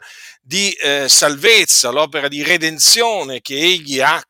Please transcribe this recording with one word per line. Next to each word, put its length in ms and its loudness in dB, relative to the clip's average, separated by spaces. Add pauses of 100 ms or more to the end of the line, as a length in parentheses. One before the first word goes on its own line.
(380)
di, 340 -4
eh, 360 -2
salvezza, 800 2
l'opera 400 -2
di 140 -8
redenzione 960 0
che 180 -8
egli 440 0
ha 280 2